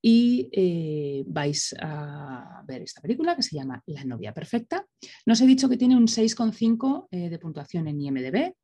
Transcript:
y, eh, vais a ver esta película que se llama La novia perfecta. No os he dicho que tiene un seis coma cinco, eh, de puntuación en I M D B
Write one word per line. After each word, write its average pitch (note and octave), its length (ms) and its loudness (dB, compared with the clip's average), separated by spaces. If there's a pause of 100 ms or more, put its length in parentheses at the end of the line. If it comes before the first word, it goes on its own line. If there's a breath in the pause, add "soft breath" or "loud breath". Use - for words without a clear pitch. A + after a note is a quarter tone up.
y, A#3+ 520 4
eh, D#3 720 -2
vais D3 540 -4
a D3 840 -12
ver B2+ 140 -12
esta - 220 -18
película D#4 340 -2
que B3+ 60 -4
se - 140 -6
llama C3 280 -8
La C#3+ 200 -12
novia A#2 280 -8
perfecta. A#3 540 -6 (400 loud breath)
No A3+ 80 6
os A3+ 80 2
he C4 40 8
dicho C4 220 6
que B3 80 2
tiene B3 220 6
un A#3 100 8
seis A3+ 260 2
coma A3 200 -2
cinco, B3+ 560 0
eh, F3 180 -6
de E3 100 -8
puntuación D#3+ 500 -6
en D3 120 -4
I C#3+ 80 -4
M C3+ 140 -2
D C3 80 -6
B D4+ 340 -2